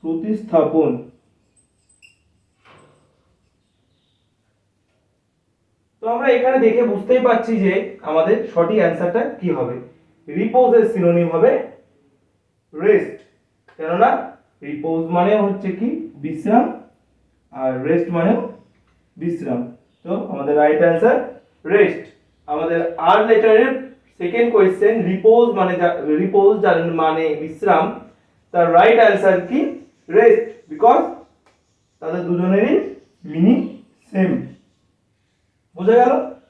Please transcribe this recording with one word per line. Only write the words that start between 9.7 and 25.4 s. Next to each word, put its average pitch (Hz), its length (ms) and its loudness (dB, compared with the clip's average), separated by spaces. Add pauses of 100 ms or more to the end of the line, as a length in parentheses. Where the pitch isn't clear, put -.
রিপোজের 233 540 4
সিনোনিম 170 420 2
হবে - 160 4 (1300)
রেস্ট, 202 320 2 (600)
কেননা 175 340 0 (580)
রিপোজ 165 320 -6 (160)
মানে 185 160 2 (120)
হচ্ছে 190 240 -6 (100)
কি 233 100 -4 (360)
বিশ্রাম, - 420 0 (920)
আর 131 100 -2 (180)
রেস্ট 170 280 -2
মানেও 185 220 0 (840)
বিশ্রাম। 143 400 -6 (440)
তো 170 80 -8 (200)
আমাদের 139 300 -4
রাইট 151 220 2
অ্যান্সার 170 320 2 (560)
রেস্ট। 202 320 2 (480)
আমাদের 165 280 -2 (300)
আর 208 180 4
লেটারের 220 420 4 (500)
সেকেন্ড 233 340 -2
কোয়েশ্চেন, 202 400 2 (160)
রিপোজ 226 340 4 (140)